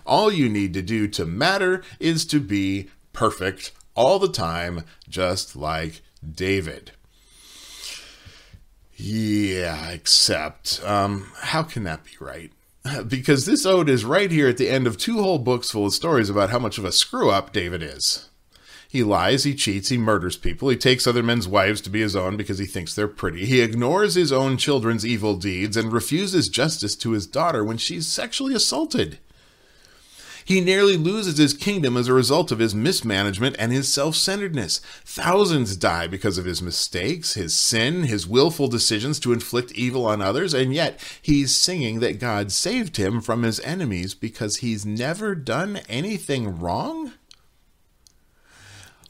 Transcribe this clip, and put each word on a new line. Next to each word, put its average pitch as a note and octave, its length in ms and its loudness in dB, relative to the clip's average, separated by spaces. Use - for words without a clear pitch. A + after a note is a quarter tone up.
All G#3 280 4
you D3 180 2
need G2+ 240 0
to F#2 80 -4
do G#2+ 280 0
to F#2 180 -4
matter F#3 560 0
is D#3+ 260 0
to D3+ 140 0
be G2 500 -2
perfect G2 580 -2
all C#3 240 6
the F#3+ 100 2
time, E2+ 560 -4
just F#2 480 -2
like D#2+ 460 -6
David. F2 640 -4
Yeah, G2+ 920 -2
except, - 960 0
um, G2+ 540 0
how - 240 -2
can C#3+ 220 -6
that D#2+ 200 -6
be - 160 -20
right? C#2 320 -14
Because C3 380 2
this - 200 2
ode F3+ 220 6
is B2+ 160 4
right F3+ 260 2
here D3 200 6
at A#2+ 80 2
the B2+ 120 2
end B2+ 180 4
of A2+ 100 -2
two A3+ 260 0
whole F#3 160 2
books B2 320 0
full G#2 140 2
of G2 80 0
stories C3+ 360 2
about G2+ 200 2
how A#2+ 100 0
much A2+ 180 -4
of A2 60 -6
a F2+ 80 -2
screw-up A2+ 640 2
David F2+ 280 -2
is. - 460 -4
He B2+ 140 0
lies, G#2 420 2
he C#3+ 100 0
cheats, G2 320 -2
he B2+ 100 0
murders G#2 380 0
people, - 320 -2
he B2+ 80 4
takes B2+ 320 2
other A#2+ 160 2
men's A#2 240 0
wives G2+ 340 2
to - 80 -12
be G#2+ 120 -2
his G#2+ 120 0
own F#2+ 220 -2
because G2+ 240 -6
he G2 60 -4
thinks F2+ 280 -8
they're G#2 140 0
pretty. F#2 380 -6
He B2 160 6
ignores C3 540 2
his E3 180 2
own C3 240 2
children's A#2 480 0
evil G#2+ 320 0
deeds F#2+ 400 -2
and A2+ 160 0
refuses E3+ 560 0
justice C#3 480 0
to A#2+ 140 -2
his G#2 140 0
daughter D3 380 0
when A2+ 140 -4
she's E3 280 -4
sexually C4+ 480 -4
assaulted. A3+ 640 0
He F#3 140 2
nearly F#3+ 380 4
loses F3+ 400 0
his D3 160 6
kingdom D3+ 420 0
as B2 140 2
a B2+ 40 4
result C3+ 380 4
of A#2 80 -2
his A2 160 2
mismanagement G#2+ 800 0
and A2+ 140 0
his C3+ 160 0
self-centeredness. D#3+ 960 -2
Thousands E3 720 2
die E2+ 280 0
because F#2 320 -2
of F#2 60 -4
his F2 180 -4
mistakes, F#2 720 -4
his E2+ 180 -4
sin, E3 500 0
his G#2 240 -2
willful C#3 400 2
decisions A#2 540 -2
to B2 100 2
inflict A#2+ 400 -2
evil B2 340 -2
on G#2+ 160 0
others, C#3 320 0
and C3 200 2
yet D3+ 260 -2
he's C#3+ 340 2
singing A#2+ 460 0
that G#2+ 180 0
God G#2 320 -2
saved G3+ 460 -2
him G#2+ 240 0
from A#2 220 -2
his A2+ 180 0
enemies A2+ 520 -4
because A2 440 -6
he's A2 280 -4
never D3+ 480 -4
done F#3 440 -4
anything B2+ 720 -4
wrong? G#3 540 -4